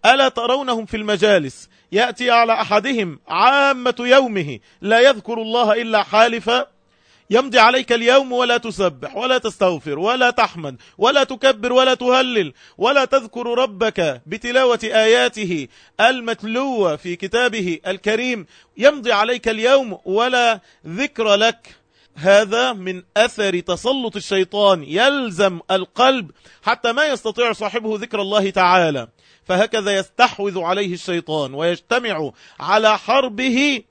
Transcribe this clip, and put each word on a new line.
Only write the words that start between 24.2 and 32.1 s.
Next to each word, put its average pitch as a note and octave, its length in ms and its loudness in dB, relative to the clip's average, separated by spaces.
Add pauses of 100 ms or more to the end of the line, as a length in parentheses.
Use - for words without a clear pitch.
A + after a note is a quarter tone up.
يلزم G3 800 -2 (100)
القلب G#3 600 0 (320)
حتى A#3 300 -2
ما D4 140 0
يستطيع A#3 460 -2
صاحبه G#3+ 460 -6
ذكر G#3 220 -6
الله G3 300 0
تعالى، F3 580 2 (360)
فهكذا G3+ 520 0
يستحوذ G3+ 640 -2
عليه F3+ 340 -2
الشيطان D#3 600 -6
ويجتمع E3+ 760 -4 (300)